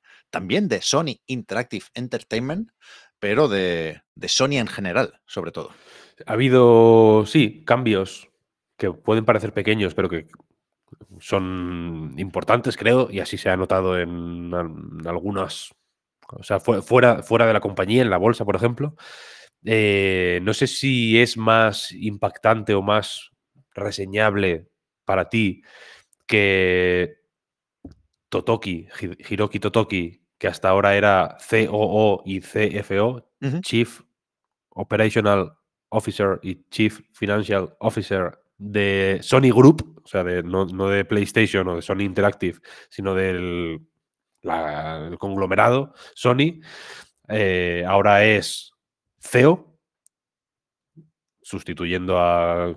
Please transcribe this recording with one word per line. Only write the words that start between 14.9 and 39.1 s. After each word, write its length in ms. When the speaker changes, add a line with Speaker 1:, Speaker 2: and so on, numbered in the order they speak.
Speaker 2:
en 80
algunas, 640
o 100
sea, 160
fue-, 240
fuera, 400
fuera 240
de 60
la 80
compañía, 420
en 80
la 80
bolsa, 260
por 120
ejemplo. 400
Eh, 800
no 100
sé 140
si 540
es 160
más 560
impactante 840
o 80
más 480
reseñable 960
para 240
ti 340
que 920
Totoki, 580
Hi-, 200
Hiroki 320
Totoki, 640
que 100
hasta 220
ahora 260
era 420
C 300
O 60
O 500
y 160
C 380
F 200
O, 320
Speaker 1:
Ujú. 180
Speaker 2:
Chief 400
Operational 840
Officer 520
y 280
Chief 280
Financial 640
Officer 600
de 640